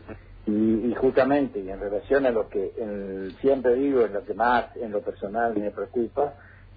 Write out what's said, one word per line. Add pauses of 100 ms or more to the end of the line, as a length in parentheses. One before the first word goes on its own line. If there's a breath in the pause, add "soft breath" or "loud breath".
(480)
y,
y
justamente,
y
en
relación
a
lo
que
en,
siempre
digo,
en
lo
que
más
en
lo
personal
me
preocupa, (440 loud breath)